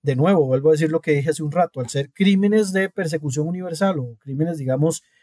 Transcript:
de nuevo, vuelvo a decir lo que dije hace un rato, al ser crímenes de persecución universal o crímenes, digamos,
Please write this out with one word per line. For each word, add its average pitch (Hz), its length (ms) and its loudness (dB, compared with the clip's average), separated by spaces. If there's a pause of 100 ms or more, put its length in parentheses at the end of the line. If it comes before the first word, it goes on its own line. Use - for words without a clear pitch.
de 139 140 -2
nuevo, 160 300 4
vuelvo 135 240 2
a - 20 6
decir 156 180 2
lo 160 100 0
que 160 120 -2
dije 143 160 0
hace 160 140 -4
un 151 100 -6
rato, 139 280 -2
al 120 100 -8
ser 139 220 -4
crímenes 202 600 2
de 190 160 0
persecución 151 580 -4
universal 180 520 -2
o 123 200 -10
crímenes, 156 380 -4
digamos, 143 460 0 (200)